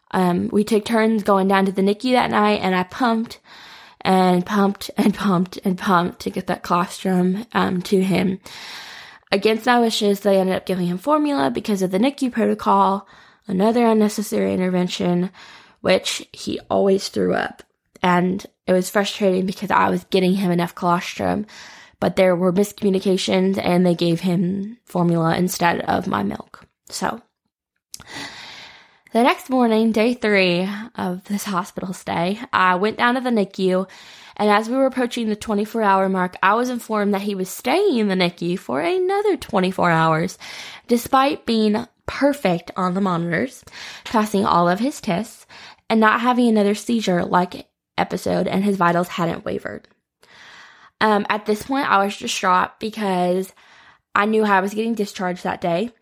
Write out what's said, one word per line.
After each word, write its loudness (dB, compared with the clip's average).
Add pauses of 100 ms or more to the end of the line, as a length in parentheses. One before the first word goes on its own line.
(120)
Um, 0
we 2
took 0
turns 2
going 2
down 4
to 0
the 0
nicu 2
that 2
night, 2
and 0
I 0
pumped -2 (600)
and 4
pumped 0
and 4
pumped 0
and -2
pumped 0
to -6
get -8
that -4
colostrum, 0
um, 0
to 2
him. 0 (920)
Against 0
my 4
wishes, 0
they 2
ended 2
up -8
giving -2
him -2
formula 0
because -2
of -2
the 2
nicu 0
protocol, 0 (400)
another 2
unnecessary 0
intervention, 0 (500)
which -2
he -10
always 2
threw -2
up. -4 (400)
And 0 (220)
it 2
was 0
frustrating 0
because -6
I 2
was -2
getting 2
him 0
enough 0
colostrum, -2 (520)
but -2
there 4
were 2
miscommunications 0
and 2
they 4
gave 0
him -2
formula 0
instead 0
of -2
my -4
milk. -10 (240)
So, -6 (1900)
the 2
next 0
morning, 2
day 0
three 0 (260)
of -6
this -6
hospital -6
stay, -4 (140)
I 4
went -2
down 2
to -2
the -2
nicu, 0 (500)
and 2
as 2
we -2
were 4
approaching -2
the -2
twenty-four -2
hour 4
mark, -2
I 6
was 0
informed -2
that -2
he -4
was -4
staying 0
in 2
the 0
nicu -2
for -6
another 0
twenty-four 0
hours, 2 (500)
despite 0
being 0 (200)
perfect 0
on 0
the -2
monitors, -2 (400)
passing 0
all 4
of 2
his -4
tests, -6 (420)
and 4
not 4
having 2
another 4
seizure-like -2 (300)
episode, -2
and -2
his 0
vitals 0
hadn't -4
wavered. -10 (1120)
Um, 2
at -2
this -2
point, -2
I 4
was -4
distraught -2
because -2 (640)
I 2
knew 2
I 4
was -2
getting -2
discharged -6
that -4
day. -2 (120)